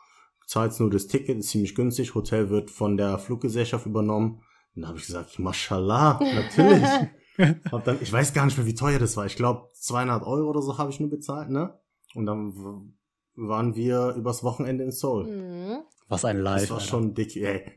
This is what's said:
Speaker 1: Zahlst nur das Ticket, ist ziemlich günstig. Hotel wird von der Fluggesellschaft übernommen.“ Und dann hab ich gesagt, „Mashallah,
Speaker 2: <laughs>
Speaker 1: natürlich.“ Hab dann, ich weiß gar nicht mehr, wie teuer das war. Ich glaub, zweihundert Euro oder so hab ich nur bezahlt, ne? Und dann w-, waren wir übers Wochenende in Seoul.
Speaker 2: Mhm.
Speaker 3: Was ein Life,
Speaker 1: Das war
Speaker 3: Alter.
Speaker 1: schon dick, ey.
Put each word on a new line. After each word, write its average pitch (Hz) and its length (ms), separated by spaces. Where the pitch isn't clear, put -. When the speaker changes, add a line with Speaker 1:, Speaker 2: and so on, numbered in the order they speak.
Speaker 1:
Zahlst 110 360
nur 110 80
das 98 180
Ticket, 135 300
ist 104 120
ziemlich 104 260
günstig. 123 400
Hotel 107 340
wird 104 220
von 104 260
der 98 220
Fluggesellschaft 117 640
übernommen.“ 107 560
Und 85 60
dann 80 80
hab 82 80
ich 76 80
gesagt, 87 340
„Mashallah, 101 800
Speaker 2:
<laughs> 277 160
Speaker 1:
natürlich.“ - 540
Hab 113 140
dann, 127 160
ich 98 100
weiß 139 220
gar 139 120
nicht 135 120
mehr, 117 100
wie 113 80
teuer 139 240
das 113 160
war. 101 100
Ich - 120
glaub, 123 380
zweihundert 123 480
Euro 151 260
oder 151 120
so 139 160
hab 147 120
ich 139 100
nur 151 100
bezahlt, 147 400
ne? 156 300
Und 113 120
dann 104 300
w-, 101 360
waren 113 420
wir 123 380
übers 120 280
Wochenende 127 400
in 131 80
Seoul. 123 340
Speaker 2:
Mhm. 190 580
Speaker 3:
Was 92 160
ein 104 140
Life, 98 240
Speaker 1:
Das 98 80
war 113 80
Speaker 3:
Alter. 101 100
Speaker 1:
schon 113 240
dick, 107 240
ey. 98 400